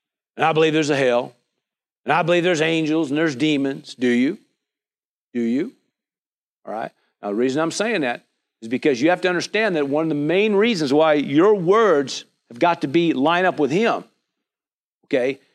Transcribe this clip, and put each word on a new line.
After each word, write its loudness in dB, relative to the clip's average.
and 0
I 2
believe 2
there's 0
a 2
hell, 0
and -2
I 2
believe 0
there's 0
angels -2
and -2
there's -2
demons." -2
Do -2
you? 0
Do -4
you? -4
All -12
right. -8
Now, -10
the -4
reason 0
I'm -2
saying -4
that -6
is -14
because 0
you 4
have 0
to 0
understand -2
that -2
one -2
of -2
the -2
main 0
reasons 0
why 4
your 4
words 2
have -20
got 2
to -4
be 2
line 2
up 0
with 2
him, 0
okay, -2